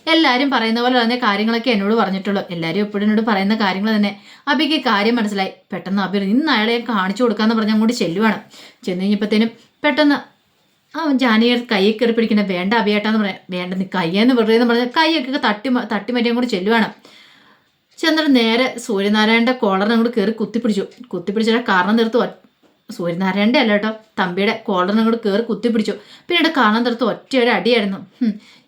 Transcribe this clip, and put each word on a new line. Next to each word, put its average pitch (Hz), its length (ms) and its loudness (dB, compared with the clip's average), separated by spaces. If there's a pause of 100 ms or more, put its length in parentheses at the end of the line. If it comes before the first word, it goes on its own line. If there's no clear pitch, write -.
എല്ലാവരും 285 440 2
പറയുന്ന 226 300 0
പോലെ 254 160 2
തന്നെ 240 200 2
കാര്യങ്ങളൊക്കെ 226 540 0
എന്നോട് 208 240 0
പറഞ്ഞിട്ടുള്ളൂ, 190 460 -2 (100)
എല്ലാവരും 170 300 -4
എപ്പോഴും 208 240 -2
എന്നോട് 214 220 2
പറയുന്ന 202 280 0
കാര്യങ്ങൾ 202 360 -2
തന്നെ." 208 200 0 (360)
അബിക്ക് 294 360 0
കാര്യം 220 320 2
മനസ്സിലായി. 202 360 -2 (160)
പെട്ടെന്ന് 196 340 -4
അബി 185 160 -2
പറഞ്ഞു, 202 160 0
"ഇന്ന് 294 180 2
അയാളെ 226 220 0
ഞാൻ 233 140 -2
കാണിച്ചു 196 360 -2
കൊടുക്കാന്ന്" 220 320 2
പറഞ്ഞ് 220 180 0
അങ്ങോട്ട് 220 220 2
ചെല്ലുവാണ്. 196 420 0 (460)
ചെന്ന് 185 200 -4
കഴിഞ്ഞപ്പോഴത്തേനും 208 480 0 (300)
പെട്ടെന്ന് 294 360 2 (800)
ആ 302 60 -6 (140)
ജാനകിയുടെ 240 500 2
കൈ 196 260 0
കയറി 220 220 0
പിടിക്കണ, 220 300 2
"വേണ്ട 185 300 -2
അബിയേട്ടാന്ന്" 214 460 0
പറയാം. 202 180 -4 (120)
"വേണ്ട, 180 240 -6
നീ 185 160 -4
കയ്യേന്ന് 196 460 2
വെറുതെ" 226 200 2
എന്ന് 240 120 4
പറഞ്ഞ് 240 240 0
കൈയൊക്കെ 302 500 0
തട്ടി 214 280 -2
മ-, 247 160 0
തട്ടി 214 280 -6
മാറ്റി 240 160 0
അങ്ങോട്ട് 240 200 -2
ചെല്ലുവാണ്. 208 380 0 (1120)
ചെന്നിട്ട് 311 340 2
നേരെ 233 320 2 (120)
സൂര്യനാരായണൻ്റെ 214 760 2
കോളറിനെ 208 420 0
അങ്ങോട്ട് 233 180 2
കയറി 202 180 0
കുത്തിപ്പിടിച്ചു. 214 540 -2 (220)
കുത്തിപ്പിടിച്ചിട്ട് 220 560 -2
കാരണം 190 340 2
തീർത്ത് 226 220 2
ഒ-, 185 100 0 (600)
സൂര്യനാരായണൻ്റെ 190 680 0
അല്ല 220 140 2
കേട്ടോ, 208 180 0 (240)
തമ്പിയുടെ 190 380 -2 (100)
കോളറിനെ 202 380 0
അങ്ങോട്ട് 226 200 0
കയറി 208 220 0
കുത്തിപ്പിടിച്ചു. 220 500 -2 (300)
പിന്നീട് 339 280 0
കാരണം 233 320 2
തീർത്ത് 233 220 -2
ഒറ്റ - 320 -6
ഒരു 240 140 2
അടിയായിരുന്നു. 202 480 0 (140)
"ഹും, 220 180 -2 (360)